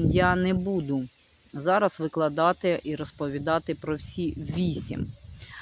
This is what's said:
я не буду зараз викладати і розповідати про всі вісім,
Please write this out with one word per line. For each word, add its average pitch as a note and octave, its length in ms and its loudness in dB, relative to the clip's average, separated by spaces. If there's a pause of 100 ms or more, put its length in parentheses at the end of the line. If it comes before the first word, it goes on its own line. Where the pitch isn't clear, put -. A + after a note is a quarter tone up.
я F3+ 320 6
не F#3 180 2
буду D#3 540 0 (440)
зараз F3+ 480 2
викладати D#3+ 840 2
і D3+ 120 -4
розповідати D3+ 800 -2
про D3+ 220 -4
всі - 400 -4 (200)
вісім, - 500 -2 (560)